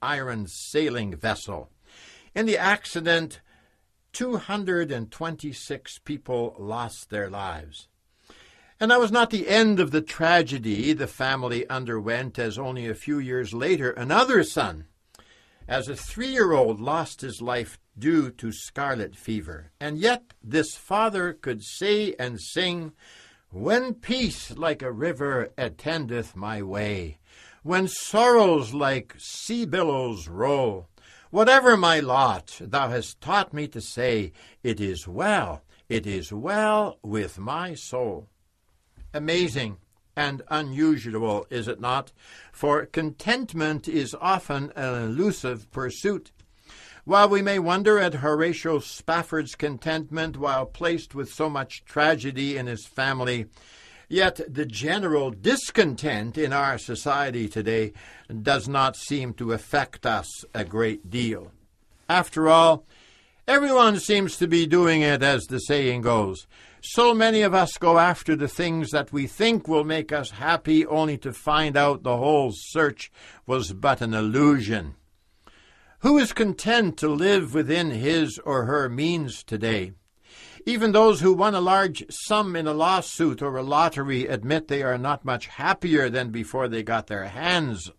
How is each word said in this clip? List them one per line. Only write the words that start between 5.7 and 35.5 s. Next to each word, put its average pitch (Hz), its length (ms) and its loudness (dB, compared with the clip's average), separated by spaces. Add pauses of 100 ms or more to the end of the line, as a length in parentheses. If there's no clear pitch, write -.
people 123 580 -6
lost 113 500 -8
their 101 220 -6
lives. 85 580 -12 (880)
And 220 120 2
that 247 100 8
was 214 120 2
not 233 180 4
the 202 180 -4
end 214 320 4
of 151 120 2
the 156 100 2
tragedy 139 880 0
the 139 140 -2
family 127 600 -4
underwent, 120 720 -6
as 117 200 -4
only 127 280 -8
a 110 80 -6
few 147 240 -4
years 127 360 -4
later 139 360 0
another 196 520 2
son, 90 420 -4 (840)
as 131 200 -4
a 135 80 -8
three-year-old, 175 840 0
lost 151 400 -4
his 131 220 -10
life 120 360 -6 (200)
due 143 320 2
to 117 200 -10
scarlet 113 640 -6
fever. 85 640 -10
And 151 200 -6
yet 240 340 0 (100)
this 151 320 0
father 196 600 -2
could 113 280 -8
say 208 560 -2
and 123 220 -8
sing, 175 520 -6 (580)
"When 214 420 -2
peace - 600 -4
like 151 280 -4
a 127 100 -6
river 135 680 -4
attendeth 123 760 -6
my 104 280 -8
way, 98 560 -6 (440)
when 185 240 0
sorrows 196 840 4
like 135 460 -2
sea - 480 -6
billows 131 600 -2
roll, 107 600 0 (400)
whatever 240 480 8
my 170 240 4
lot, 127 580 0
thou 123 300 -2
hast 120 320 -6
taught 190 320 0
me 147 160 -8
to 113 140 -12
say, 113 500 -2 (300)
'It 113 180 -2
is 95 260 -6
well, 120 560 -2 (280)